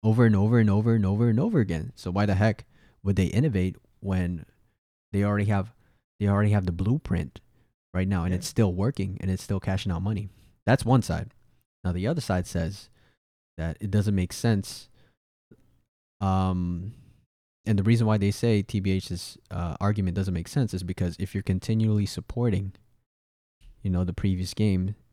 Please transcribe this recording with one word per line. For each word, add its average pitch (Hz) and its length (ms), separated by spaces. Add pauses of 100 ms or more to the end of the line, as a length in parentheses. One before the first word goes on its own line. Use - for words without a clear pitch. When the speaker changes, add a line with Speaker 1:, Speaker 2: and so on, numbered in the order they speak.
Speaker 1:
over 110 240
and 107 100
over 107 220
and 110 100
over 107 260
and 104 120
over 104 220
and 113 120
over 208 180
again. 92 360
So - 160
why 101 160
the 98 80
heck 104 320 (360)
would 98 140
they 95 100
innovate 98 500 (240)
when 90 440 (680)
they 101 120
already 104 220
have, 101 260 (480)
they 104 80
already 101 220
have 101 160
the 90 60
blueprint 92 680 (540)
right 92 120
now, 92 180
and 92 80
Speaker 2:
Yeah. 90 60
Speaker 1:
it's 87 80
still 101 280
working 95 460
and 95 100
it's 92 120
still 98 180
cashing 95 300
out 85 120
money? 104 260 (380)
That's 120 180
one 120 180
side. 117 300 (500)
Now 90 100
the 90 140
other 156 140
side 92 260
says 85 420 (720)
that 82 220
it 104 100
doesn't 101 240
make 92 180
sense. - 560 (1300)
Um, 92 760 (720)
and 107 120
the 98 40
reason 113 240
why 107 120
they 101 120
say 107 320
T 101 180
B 95 120
H's, - 460 (120)
uh, 87 300
argument 101 340
doesn't 95 200
make 85 140
sense 127 240
is 92 100
because 90 360
if - 160
you're 95 80
continually 107 640
supporting, 101 680 (1080)
you 98 80
know, 90 120
the 87 120
previous 92 400
game 98 400 (180)